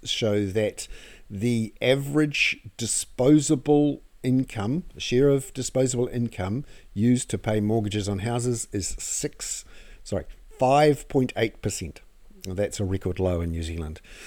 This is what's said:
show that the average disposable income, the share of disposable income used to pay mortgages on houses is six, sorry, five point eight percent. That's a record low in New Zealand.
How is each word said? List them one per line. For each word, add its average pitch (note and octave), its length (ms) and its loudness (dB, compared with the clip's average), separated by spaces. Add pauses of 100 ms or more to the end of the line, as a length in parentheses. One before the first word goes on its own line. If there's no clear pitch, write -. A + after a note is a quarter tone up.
show G#2 420 0
that G#2 400 -2 (420)
the A2 540 -2
average C#3+ 760 2 (160)
disposable D3 1300 2 (200)
income, B2+ 640 0 (100)
the - 60 -16
share C3 280 4
of C#3 240 2
disposable B2+ 540 0
income A#2 580 -4 (300)
used B2 360 2
to G#2+ 80 -2
pay G#2+ 220 0
mortgages G#2 480 0
on G2+ 120 -2
houses A#2+ 500 -2
is G2 280 -4
six, - 640 -8 (400)
sorry, F#2+ 200 -4 (260)
five C#3+ 580 4
point C3 280 2
eight A2 240 0
percent. F2+ 400 -6 (460)
That's F#2+ 340 -2
a G#2+ 40 0
record F#2 360 -2
low F2+ 200 2
in E2+ 100 -2
New E2 120 -4
Zealand. E2 380 -8 (260)